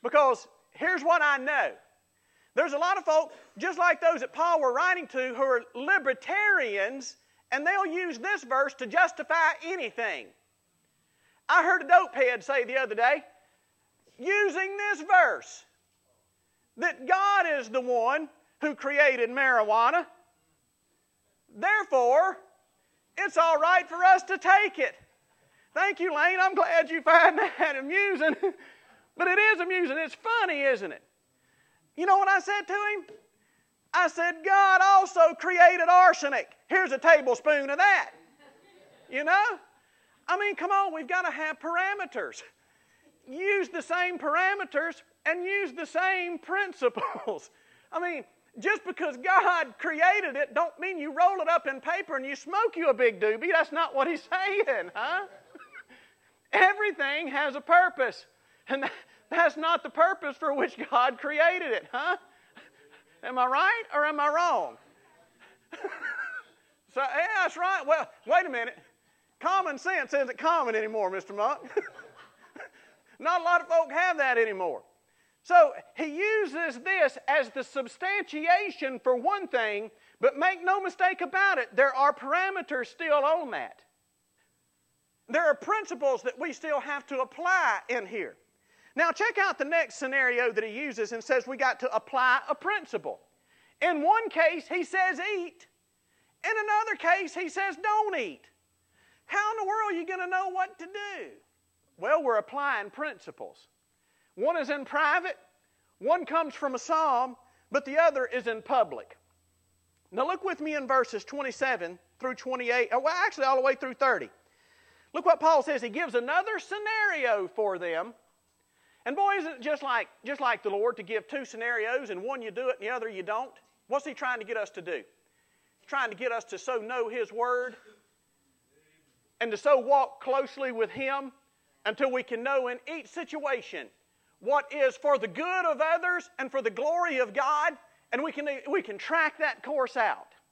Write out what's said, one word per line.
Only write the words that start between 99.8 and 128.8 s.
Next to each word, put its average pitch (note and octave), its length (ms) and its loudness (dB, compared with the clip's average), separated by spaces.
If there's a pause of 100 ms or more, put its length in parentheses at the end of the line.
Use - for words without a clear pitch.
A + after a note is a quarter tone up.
are - 20 -4
you E4 120 -8
gonna F#4 200 -8
know F#4 240 -4
what F#4 280 -6
to E4 80 -16
do? G4 400 -12 (720)
Well, C#4+ 240 0
we're A#3+ 160 2
applying A#3 520 -4
principles. F#3+ 800 -14 (680)
One D4 200 -2
is C#4+ 140 -4
in C#4+ 140 -6
private, D#4 540 0 (600)
one D4+ 280 0
comes D#4 280 -2
from C4+ 200 -4
a B3 40 -4
psalm, C4 580 0 (340)
but C#4 140 -2
the C#4 140 -2
other C#4+ 280 4
is A#3 200 -4
in A3+ 160 -6
public. D#3 540 -2 (960)
Now A#3 140 -2
look F#4 180 -4
with F#4 160 -4
me D4+ 140 -6
in C#4 120 -6
verses A#3+ 380 0
twenty-seven B3 720 -4 (220)
through B3+ 140 -6
twenty-eight, B3 580 -2
oh, B3 80 2
well, D4+ 160 0
actually F4+ 280 0
all C4+ 120 4
the C4 60 2
way C4+ 120 4
through C4 200 -8
thirty. G#3 360 0 (800)
Look E4+ 120 -6
what E4 160 4
Paul D#4 220 6
says. C#4+ 200 -2
He A#3+ 60 -6
gives B3+ 260 -6
another F4 440 -2
scenario F#4+ 880 -2
for G3 300 -2
them. F3 340 -6 (920)
And C4 100 -4
boy, G4 220 2
isn't D#4+ 140 -6
it C4 80 -16
just C#4+ 220 -4
like, A#3+ 260 -2 (160)
just B3+ 160 -8
like A#3+ 220 0
the G#3+ 60 -4
Lord G3+ 280 -2
to A3 60 -14
give G#3 260 -6
two C#4 160 -8
scenarios, A#3 640 -4
and F#3 120 -8
one B3+ 200 -8
you A3 80 -10
do B3 180 -6
it B3+ 100 -2
and G3 80 -10
the A3 40 -6
other A#3 180 -6
you F#3+ 140 -10
don't? A3 300 -6 (360)
What's C#4 160 -4
he D4 100 -10
trying B3 260 -6
to A3 40 -10
get A3+ 120 -8
us G#3 140 -6
to F#3 120 -16
do? E3 140 -6
He's - 920 -20
trying C4 220 -2
to G#3 60 -14
get A#3 160 -4
us A3+ 120 -6
to F#3+ 140 -14
so B3+ 200 -6
know A3+ 300 -6
his A3 240 -8
word B3 440 -4 (1600)